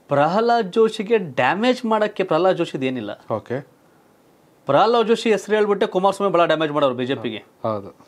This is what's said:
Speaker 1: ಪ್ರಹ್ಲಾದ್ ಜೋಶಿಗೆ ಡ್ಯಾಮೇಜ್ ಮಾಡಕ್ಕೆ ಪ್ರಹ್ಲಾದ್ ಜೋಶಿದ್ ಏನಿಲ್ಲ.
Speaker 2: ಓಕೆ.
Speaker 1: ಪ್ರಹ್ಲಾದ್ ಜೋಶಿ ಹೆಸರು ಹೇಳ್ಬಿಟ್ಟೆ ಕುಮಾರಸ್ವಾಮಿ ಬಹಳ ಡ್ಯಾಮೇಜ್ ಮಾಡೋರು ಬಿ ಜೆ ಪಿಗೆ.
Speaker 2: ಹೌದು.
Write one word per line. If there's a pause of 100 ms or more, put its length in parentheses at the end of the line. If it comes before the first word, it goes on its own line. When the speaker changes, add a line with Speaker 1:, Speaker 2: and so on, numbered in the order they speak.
Speaker 1:
ಪ್ರಹ್ಲಾದ್
ಜೋಶಿಗೆ
ಡ್ಯಾಮೇಜ್
ಮಾಡಕ್ಕೆ
ಪ್ರಹ್ಲಾದ್
ಜೋಶಿದ್
ಏನಿಲ್ಲ.
Speaker 2:
ಓಕೆ. (960)
Speaker 1:
ಪ್ರಹ್ಲಾದ್
ಜೋಶಿ
ಹೆಸರು
ಹೇಳ್ಬಿಟ್ಟೆ
ಕುಮಾರಸ್ವಾಮಿ
ಬಹಳ
ಡ್ಯಾಮೇಜ್
ಮಾಡೋರು
ಬಿ
ಜೆ
ಪಿಗೆ. (180)
Speaker 2:
ಹೌದು. (120)